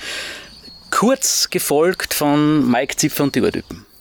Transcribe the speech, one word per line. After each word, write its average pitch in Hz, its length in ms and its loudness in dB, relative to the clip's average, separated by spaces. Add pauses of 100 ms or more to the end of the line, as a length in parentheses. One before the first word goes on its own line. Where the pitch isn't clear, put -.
(920)
Kurz - 580 0
gefolgt 170 640 0
von 147 580 2
Mike 127 260 0
Zipfer - 280 0
und 135 100 -2
die 131 60 2
Ohrtypen. - 460 -4 (140)